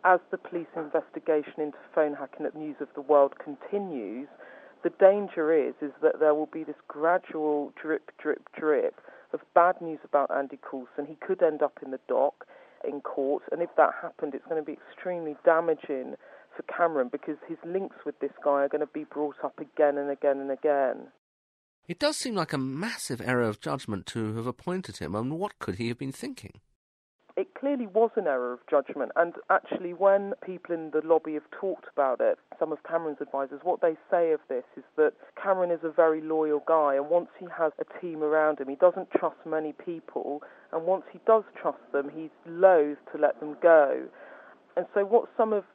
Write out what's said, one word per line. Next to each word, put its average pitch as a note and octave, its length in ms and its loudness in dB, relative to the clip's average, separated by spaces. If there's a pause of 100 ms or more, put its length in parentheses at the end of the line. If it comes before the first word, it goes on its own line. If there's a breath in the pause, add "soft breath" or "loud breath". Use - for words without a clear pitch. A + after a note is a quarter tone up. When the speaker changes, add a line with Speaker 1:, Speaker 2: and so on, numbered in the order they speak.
Speaker 1:
as F#3 160 6 (100)
the F#3+ 60 -6
police E3+ 300 -8 (100)
investigation D#3 840 -4
into D3+ 180 -6 (160)
phone D3+ 180 2
hacking C#3+ 320 -10
at C#3+ 100 -4
News D3+ 260 -10
of C#3+ 140 -8
the D3 60 -10
World C#3 420 6
continues, C#3+ 840 -8 (540 loud breath)
the E3+ 80 0 (100)
danger F#3+ 500 4
is, C#3 300 2
is C#3+ 120 -8 (100)
that D#3 180 2
there D3+ 140 6
will D3+ 180 -2
be D#3+ 100 -8
this D3 140 -12 (120)
gradual D3+ 920 -2
drip, - 320 -6 (100)
drip, - 200 -4 (120)
drip D3 460 0 (320 loud breath)
of - 80 -6 (140)
bad F3+ 260 6
news D#3+ 240 -8
about - 260 2
Andy C#3 320 -4
Coulson. C#3 460 -10
He D#3 80 -16 (100)
could F#3 160 0
end D3+ 200 2
up - 200 -4
in C3+ 80 -12
the C3 160 -8
dock, B2+ 380 0 (420 loud breath)
in C#3+ 140 -6
court, C#3 500 -4
and E3 120 -4
if E3+ 140 -4
that - 140 6 (100)
happened, D#3 340 -8
it's - 140 -12
gonna D#3+ 140 -2
be D3+ 120 -10
extremely E3+ 600 -10 (100)
damaging D3+ 720 2 (400 loud breath)
for - 100 -12
Cameron D3+ 460 0
because D3 260 -8 (120)
his D#3+ 160 -8
links F#3 400 -6
with D3 160 -8
this D3+ 100 -4 (140)
guy C#3+ 180 2
are C#3+ 60 0
gonna D3+ 180 -2
be D3+ 160 -10
brought C#3+ 400 -6
up C#3 160 -8
again C#3+ 400 0
and C#3+ 100 -4
again C#3 300 0
and C#3 140 -6
again. C3+ 560 0 (800)
Speaker 2:
It E3+ 100 -10
does D4 180 0
seem A#3 200 -6
like E3 160 -2
a D3 60 -2
massive C3+ 640 -6
error B2 220 0
of G#2+ 180 -2
judgment C3 460 -6
to A2 300 -4
have A#2 100 -6
appointed F3+ 520 -8
him, D#2+ 180 -6
and C3 200 -4
what G3 220 -8
could F#2+ 180 -6
he A#2 120 -4
have A#2+ 100 -6
been C3+ 140 -8
thinking? - 480 -14 (760)
Speaker 1:
It - 160 -6
clearly C4+ 340 -4
was G#3+ 300 2
an G3 100 -2
error B2 280 0
of A#2+ 60 -16 (100)
judgment, C#3 440 0
and E3+ 200 2 (160)
actually F3+ 420 -2
when G3 400 2 (100)
people F3 320 -6
in D#3+ 180 -8
the D#3 120 0
lobby D#3 300 2
have D3 160 -8
talked - 420 -6
about C3 260 0
it, G#2+ 200 2 (200)
some D#3+ 140 -2
of D3 100 -10
Cameron's D#3+ 380 -4
advisors, C#3 420 -6
what E3+ 200 -2
they E3 120 2 (160)
say E3+ 220 4
of D3 160 0
this B2+ 160 -4 (100)
is C3+ 100 -16 (120)
that D3+ 160 4 (300 loud breath)
Cameron F#3 280 0
is E3 120 -2
a E3 80 -4
very D#3+ 320 4
loyal D#3 440 0
guy, D3+ 280 4
and C#3+ 160 -2
once F3 180 2 (100)
he F3+ 160 -16
has D#3+ 240 0
a - 220 -10
team D#3+ 220 -6
around D3+ 360 2
him, C3 100 -6
he C#3 80 -6
doesn't F3+ 340 4
trust - 340 0
many D#3 300 -4
people, D3 680 -8 (300 loud breath)
and E3 140 -4
once F#3 260 0
he - 140 -20
does A3 180 6 (160)
trust - 320 -6
them, C#3+ 200 -2
he's D#3 180 -12 (160)
loath E3+ 500 6 (160)
to D#3 80 -6
let D3 180 2
them D3+ 220 -10
go. C#3+ 440 6 (720 loud breath)
And F3 200 -2
so G3+ 100 2
what G#3 320 2
some A3 160 2
of G3+ 120 -2 (100)